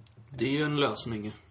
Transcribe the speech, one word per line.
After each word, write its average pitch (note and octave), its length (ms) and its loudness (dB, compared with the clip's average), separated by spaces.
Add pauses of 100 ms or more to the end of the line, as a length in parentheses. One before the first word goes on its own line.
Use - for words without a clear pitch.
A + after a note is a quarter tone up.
(300)
Det C3+ 140 -2
är C3+ 80 2
ju D3+ 120 2
en D3 120 0
lösning. G#2+ 560 0 (180)